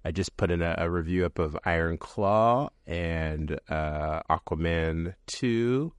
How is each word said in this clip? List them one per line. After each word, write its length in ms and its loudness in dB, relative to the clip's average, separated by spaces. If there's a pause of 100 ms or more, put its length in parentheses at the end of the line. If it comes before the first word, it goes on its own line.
I 80 -2
just 240 -2
put 160 2
in 100 2
a, 160 0
a 100 0
review 380 2
up 140 -4
of 240 -2
Iron 340 2
Claw 680 2 (180)
and, 720 -2 (100)
uh, 640 -2
Aquaman 840 0 (120)
two 720 0